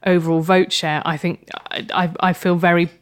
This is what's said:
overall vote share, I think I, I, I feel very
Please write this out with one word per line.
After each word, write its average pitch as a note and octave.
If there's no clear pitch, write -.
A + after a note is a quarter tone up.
overall E3
vote F#3
share, D3+
I D#3+
think -
I, -
I, F3+
I F3+
feel F3+
very E3+